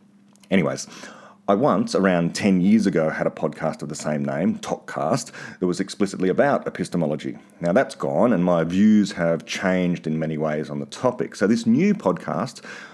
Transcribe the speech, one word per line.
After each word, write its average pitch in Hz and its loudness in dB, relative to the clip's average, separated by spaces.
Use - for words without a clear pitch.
Anyways, 78 0
I 101 4
once, 110 2
around 87 2
ten 95 2
years 101 4
ago, 80 2
had 78 -2
a - 2
podcast 78 -4
of 73 -10
the 73 -10
same 76 -4
name, 87 0
Tokcast, - -4
that 92 0
was 90 0
explicitly 98 -2
about 117 2
epistemology. 76 -4
Now 85 0
that's 123 2
gone, 87 0
and 87 2
my 87 2
views 101 4
have 82 -2
changed 90 -2
in 78 -2
many 80 -4
ways 76 -4
on 73 -8
the 69 -8
topic. - -4
So 104 0
this 117 2
new 170 4
podcast - -4